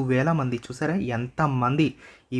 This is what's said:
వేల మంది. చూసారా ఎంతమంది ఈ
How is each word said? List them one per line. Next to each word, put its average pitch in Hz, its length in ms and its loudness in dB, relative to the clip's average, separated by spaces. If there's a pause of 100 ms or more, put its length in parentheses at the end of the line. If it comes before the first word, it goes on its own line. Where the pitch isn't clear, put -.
(100)
వేల 131 280 2
మంది. 127 180 -2 (100)
చూసారా 151 280 -4 (220)
ఎంతమంది 131 720 0 (500)
ఈ - 40 2